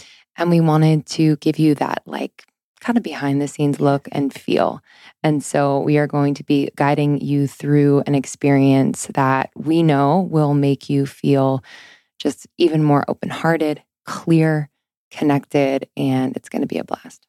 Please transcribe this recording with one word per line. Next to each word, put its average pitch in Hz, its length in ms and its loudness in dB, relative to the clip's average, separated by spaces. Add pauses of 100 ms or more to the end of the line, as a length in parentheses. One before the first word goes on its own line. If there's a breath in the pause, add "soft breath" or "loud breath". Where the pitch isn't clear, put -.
(340 loud breath)
And 170 160 -2
we 170 80 4
wanted 156 480 2
to 156 300 0
give 156 240 -2
you 151 160 4
that, - 280 -4
like, - 420 -12 (340)
kind 233 180 -2
of 185 60 0
behind 143 360 -4
the 143 60 -2
scenes 143 340 -2
look 139 300 0
and 139 240 -4
feel. - 480 -2 (400 loud breath)
And 151 220 0
so 139 340 -2
we 147 200 2
are 147 100 0
going 143 260 0
to - 80 -10
be 143 320 -2
guiding 147 460 0
you 143 260 0
through 143 640 2
an 143 80 0
experience 135 1000 0
that 131 400 0
we 160 300 0
know 147 480 2
will 151 200 2
make 139 380 0
you 139 160 0
feel 135 560 0 (560 loud breath)
just - 300 -6 (100)
even 156 240 2
more 143 240 4
open-hearted, 156 800 -4 (200)
clear, 160 640 0 (440)
connected, 139 840 -2
and 131 400 -2
it's - 120 -12
gonna - 180 -6
be - 120 -8
a - 60 -6
blast. - 440 -12